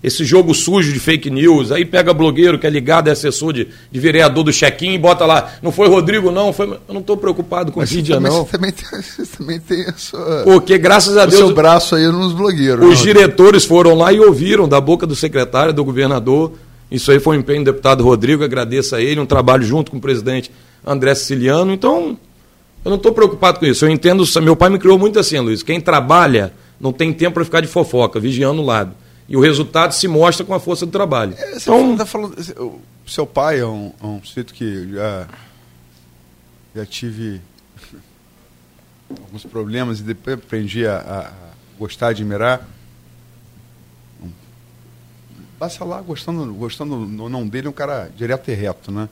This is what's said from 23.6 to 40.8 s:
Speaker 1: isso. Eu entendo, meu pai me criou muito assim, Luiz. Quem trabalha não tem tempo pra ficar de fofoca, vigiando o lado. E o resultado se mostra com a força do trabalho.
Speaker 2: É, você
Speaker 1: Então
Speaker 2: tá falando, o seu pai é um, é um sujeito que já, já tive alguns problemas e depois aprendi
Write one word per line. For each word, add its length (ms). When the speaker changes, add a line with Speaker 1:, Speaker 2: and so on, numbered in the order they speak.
Speaker 1:
isso. 200
Eu 40
entendo, 360
meu 160
pai 120
me 80
criou 220
muito 180
assim, 220
Luiz. 240
Quem 160
trabalha 720
não 120
tem 220
tempo 220
pra 100
ficar 160
de 60
fofoca, 520
vigiando 420
o 40
lado. 260
E 100
o 20
resultado 540
se 140
mostra 380
com 80
a 60
força 260
do 60
trabalho. 460
Speaker 2:
É, 160
você 160
Speaker 1:
Então 260
Speaker 2:
tá 100
falando, 300
o 500
seu 160
pai 360
é 40
um, 260
é 20
um 160
sujeito 320
que 400
já, 320
já 100
tive 540
alguns 200
problemas 560
e 20
depois 320
aprendi 500